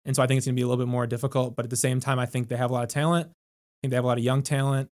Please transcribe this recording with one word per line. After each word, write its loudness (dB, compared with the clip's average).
And -2
so 4
I 4
think 4
it's -2
gonna 0
be 0
a 2
little 0
bit -2
more 0
difficult. -2
But -4
at -8
the -4
same 0
time, 0
I 0
think -4
they -4
have 0
a -2
lot 0
of -8
talent. 0
I -20
think -2
they 2
have 2
a 2
lot 2
of 0
young 2
talent. 0